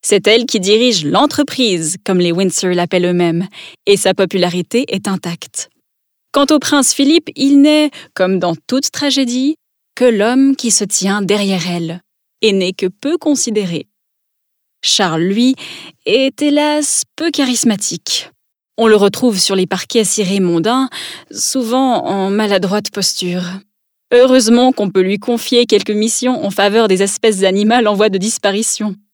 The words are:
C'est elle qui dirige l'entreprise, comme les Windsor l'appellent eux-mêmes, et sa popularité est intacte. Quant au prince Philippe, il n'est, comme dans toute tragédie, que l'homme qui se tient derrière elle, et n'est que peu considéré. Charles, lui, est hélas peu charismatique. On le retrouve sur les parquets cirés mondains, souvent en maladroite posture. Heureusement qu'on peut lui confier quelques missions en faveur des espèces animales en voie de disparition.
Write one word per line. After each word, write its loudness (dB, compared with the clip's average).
C'est 2
elle 4
qui -4
dirige 2
l'entreprise, 0
comme 0
les 2
Windsor -2
l'appellent 0
eux-mêmes, 0
et 4
sa 0
popularité -2
est -6
intacte. -8
Quant 4
au 4
prince 0
Philippe, 2
il 4
n'est, 4
comme 0
dans -2
toute -2
tragédie, -2
que 0
l'homme 4
qui -2
se 0
tient -2
derrière -2
elle, -6
et 2
n'est 0
que -4
peu -4
considéré. -2
Charles, 0
lui, 2
est 0
hélas 0
peu -4
charismatique. -4
On 4
le 6
retrouve 2
sur -2
les 0
parquets -2
cirés -2
mondains, 0
souvent -2
en -2
maladroite 0
posture. -4
Heureusement 6
qu'on -2
peut 0
lui 0
confier 0
quelques 2
missions -2
en -2
faveur 2
des 2
espèces 0
animales 2
en 0
voie 2
de -2
disparition. -4